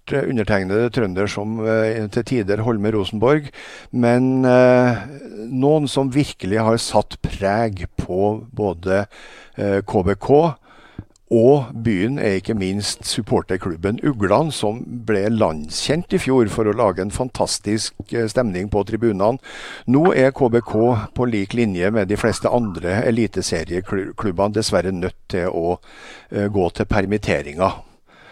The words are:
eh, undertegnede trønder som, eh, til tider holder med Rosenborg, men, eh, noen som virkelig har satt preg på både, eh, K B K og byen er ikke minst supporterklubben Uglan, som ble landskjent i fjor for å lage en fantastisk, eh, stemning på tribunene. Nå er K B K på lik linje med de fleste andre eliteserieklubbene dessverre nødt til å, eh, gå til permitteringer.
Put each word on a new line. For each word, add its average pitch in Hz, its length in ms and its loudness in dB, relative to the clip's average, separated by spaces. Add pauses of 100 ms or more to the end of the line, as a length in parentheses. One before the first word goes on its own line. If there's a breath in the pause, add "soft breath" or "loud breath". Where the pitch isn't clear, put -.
(140)
eh, 139 180 -2
undertegnede 107 640 0
trønder 101 320 0
som, 107 400 -6
eh, 110 400 0
til 113 160 -4
tider 107 400 -2
holder 110 240 0
med 110 80 0
Rosenborg, 113 560 0 (400 loud breath)
men, 127 540 2
eh, 127 580 6 (400)
noen 135 480 2
som 135 220 0
virkelig 113 500 0
har 113 160 4
satt - 420 -2
preg 101 680 -2 (100)
på 104 460 -2 (100)
både, 95 520 0 (500 loud breath)
eh, 101 240 0
K 101 220 0
B 98 120 0
K 147 380 4 (800 loud breath)
og 123 380 6 (140)
byen 113 360 0
er 101 160 2
ikke 95 160 -4
minst 98 560 -4
supporterklubben 95 960 -2
Uglan, 120 480 2
som 110 300 -4 (240)
ble 104 160 0 (100)
landskjent 98 800 -2
i 185 80 2
fjor 127 320 2
for 110 160 0
å 104 80 0
lage 95 240 2
en 98 140 -4
fantastisk, - 800 -4 (180)
eh, 117 160 -2
stemning 104 400 -2
på 104 160 2
tribunene. 107 560 0 (460 loud breath)
Nå 135 160 4 (100)
er 131 180 4
K 135 220 2
B 117 80 4
K 110 220 0 (320)
på 123 160 -2
lik 101 260 -2
linje 98 380 2
med 101 160 0
de 101 100 0
fleste 113 300 0
andre 95 480 0 (100)
eliteserieklubbene 101 1400 -2
dessverre 98 400 0
nødt 90 240 -4 (100)
til 87 220 -2
å, 85 300 -2 (500 loud breath)
eh, 101 200 -2
gå 95 240 2
til 107 120 -2
permitteringer. 95 960 0 (500 loud breath)